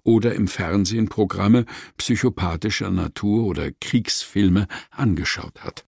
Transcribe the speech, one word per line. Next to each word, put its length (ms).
oder 320
im 120
Fernsehen 640
Programme 560
psychopathischer 920
Natur 560
oder 240
Kriegsfilme 960
angeschaut 720
hat. 240